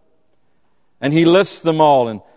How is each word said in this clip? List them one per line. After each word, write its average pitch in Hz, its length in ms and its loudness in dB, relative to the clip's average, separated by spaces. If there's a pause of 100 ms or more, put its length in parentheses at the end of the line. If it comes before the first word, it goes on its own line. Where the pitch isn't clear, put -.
(1000)
and 139 120 -4
he 165 120 2
lists 175 360 0
them 160 200 -4
all 139 280 2
in 107 120 -10 (160)